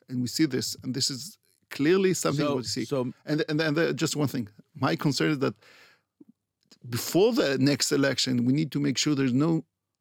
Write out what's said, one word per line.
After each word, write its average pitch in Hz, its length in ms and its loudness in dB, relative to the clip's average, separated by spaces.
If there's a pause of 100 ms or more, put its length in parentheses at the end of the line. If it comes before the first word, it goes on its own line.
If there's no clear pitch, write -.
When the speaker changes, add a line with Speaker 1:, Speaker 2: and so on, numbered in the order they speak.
Speaker 1:
and 123 140 -4
we 120 60 -2
see 160 180 0
this, 123 380 -4
and 131 100 -4
this 139 160 -2
is 131 260 -12 (340)
clearly 185 440 4
something 151 320 0
Speaker 2:
So, 143 100 0
Speaker 1:
we 127 60 -4
see. - 240 -6
Speaker 2:
so 127 260 -4 (140)
Speaker 1:
And, 151 200 0
and, 156 140 0
and, 156 160 0
uh, 156 160 2
just 151 240 -2
one 143 120 0
thing, 120 200 -6 (260)
my 151 220 -2
concern 156 360 0
is 143 80 -2
that 131 140 -2 (1300)
before 175 460 2
the 139 240 2
next 139 340 2
election, 131 540 2
we 131 80 2
need 156 180 -2
to 143 80 -2
make 139 160 -2
sure 151 180 0
there's 135 200 0
no, 160 320 2 (340)